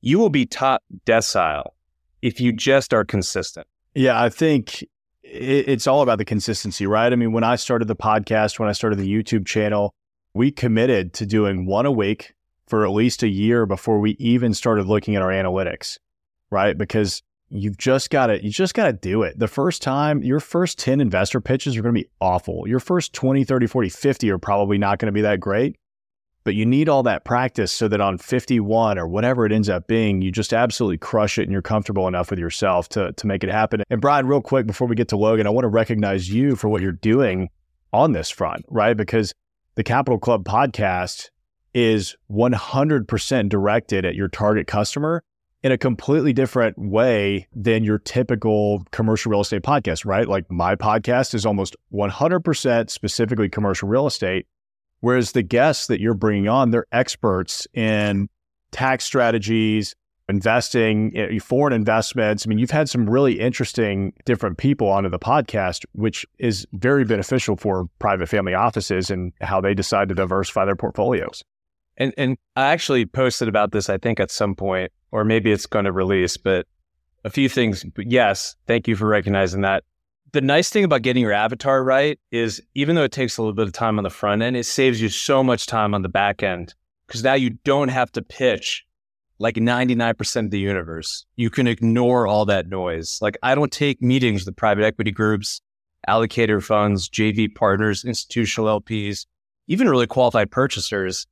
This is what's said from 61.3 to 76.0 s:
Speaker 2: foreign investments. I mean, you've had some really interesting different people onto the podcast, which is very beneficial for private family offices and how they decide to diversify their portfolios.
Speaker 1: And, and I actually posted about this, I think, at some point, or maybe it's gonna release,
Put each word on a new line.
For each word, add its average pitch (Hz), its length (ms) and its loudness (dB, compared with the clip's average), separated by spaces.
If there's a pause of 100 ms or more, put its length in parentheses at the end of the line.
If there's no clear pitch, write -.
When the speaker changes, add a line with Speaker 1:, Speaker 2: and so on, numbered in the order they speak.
Speaker 2:
foreign 139 340 0
investments. 110 760 0
I - 20 -6
mean, 107 80 0
you've 120 140 0
had 151 160 0
some 117 220 -2
really 127 300 2
interesting 107 720 -2 (100)
different 104 360 -2
people 135 280 0
onto 98 220 2
the 87 100 -4
podcast, 113 720 -2
which - 340 -4 (120)
is 110 340 -4
very 127 320 2
beneficial 107 540 0
for 92 320 -2 (100)
private 95 280 0
family 98 260 -2
offices 95 580 -2
and 90 300 -6
how 95 180 -2
they 98 140 2
decide 98 340 0
to 92 80 -2
diversify 95 480 0
their 98 140 0
portfolios. 107 680 -4 (540)
Speaker 1:
And, 135 200 -2
and 131 200 -2 (180)
I 135 120 2
actually 143 380 2
posted 127 440 0
about 104 240 0
this, 104 160 -2
I 95 80 0
think, 110 240 -2
at 95 100 -2
some 101 240 -2
point, 92 380 -4 (180)
or 107 140 -2
maybe 110 260 4
it's 101 140 0
gonna 98 260 0
release, 92 460 0